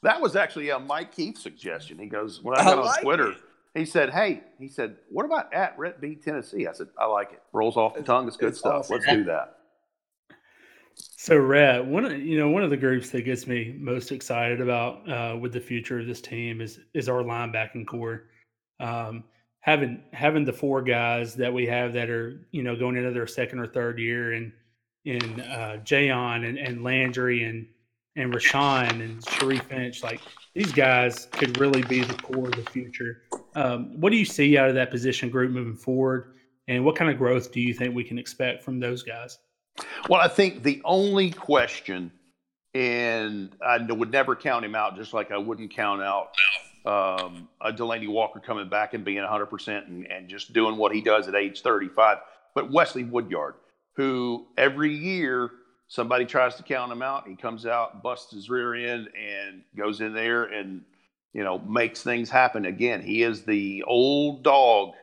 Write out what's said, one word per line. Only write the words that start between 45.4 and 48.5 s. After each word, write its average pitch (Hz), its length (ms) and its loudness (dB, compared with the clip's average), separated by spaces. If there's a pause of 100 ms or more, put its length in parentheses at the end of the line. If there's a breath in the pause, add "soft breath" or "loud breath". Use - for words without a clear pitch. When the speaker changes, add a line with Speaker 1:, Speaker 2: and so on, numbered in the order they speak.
Speaker 1:
count 101 300 -2
out, 98 280 -2 (580)
um, 92 640 -2 (100)
a 110 100 -4
Delanie 113 380 -6
Walker 107 320 -2
coming 104 300 -8